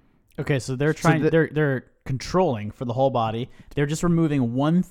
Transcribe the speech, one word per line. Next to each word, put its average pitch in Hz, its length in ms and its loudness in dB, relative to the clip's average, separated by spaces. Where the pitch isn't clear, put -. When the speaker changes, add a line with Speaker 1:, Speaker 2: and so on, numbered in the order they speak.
Speaker 1:
Okay, 139 200 -2
so 131 160 -6
they're 143 180 0
Speaker 2:
So - 60 -16
Speaker 1:
trying, 160 220 4
Speaker 2:
the 151 80 2
Speaker 1:
they're, 156 220 2
they're 139 340 -2
controlling 127 640 -2
for - 140 -10
the 120 80 -4
whole 135 160 2
body. 117 400 -2
They're 143 100 0
just 156 180 -4
removing 147 500 2
one 160 300 2
th-, - 80 -20